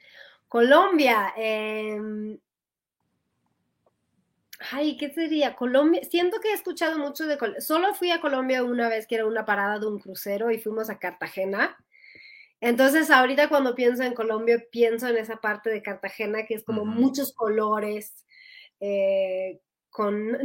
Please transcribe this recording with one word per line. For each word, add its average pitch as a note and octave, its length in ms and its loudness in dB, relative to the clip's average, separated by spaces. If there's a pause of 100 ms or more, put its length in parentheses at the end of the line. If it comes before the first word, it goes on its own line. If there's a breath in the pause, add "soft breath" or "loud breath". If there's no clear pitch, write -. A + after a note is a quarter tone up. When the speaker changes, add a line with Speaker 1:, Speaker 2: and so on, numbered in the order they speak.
(480 soft breath)
Speaker 1:
Colombia, B3+ 880 6
em, G#3+ 1000 -6 (2250)
ay, C#4+ 240 -2
¿qué C#4+ 140 -6
sería? D4+ 440 0
Colombia, C#4+ 460 4 (100)
siento F4+ 300 0
que A4 100 -2
he G#4 40 2
escuchado D#4+ 440 -4
mucho C#4+ 280 -6
de D4 120 -2
Col-, A3 220 -4
solo F4+ 340 0
fui F4+ 160 -2
a E4+ 100 0
Colombia C4 440 0
una A#3+ 240 0
vez A3 180 -4
que A#3 100 -4
era A3 100 0
una A3 180 -2
parada G#3 340 0
de G#3+ 80 -4
un G#3 120 -4
crucero G3+ 520 -6
y A3+ 80 0
fuimos A3 320 -6
a G3 80 -10
Cartagena. F#3+ 800 -4 (840 soft breath)
Entonces, C4+ 500 4
ahorita C4+ 380 6
cuando C#4 260 2
pienso B3 280 2
en B3 120 -2
Colombia, A3+ 580 0
pienso A#3 360 0
en A#3 100 2
esa A3 180 -6
parte G#3 340 -4
de G#3+ 120 -4
Cartagena G#3 640 -6
que A3+ 80 -4
es G#3+ 100 -10
como G#3+ 180 -4
Speaker 2:
Ujú. G#3+ 100 -6
Speaker 1:
muchos C4 420 0
colores, G#3+ 920 -2 (540 soft breath)
eh, F#3+ 800 -2 (300)
con, G#3+ 420 -2 (120)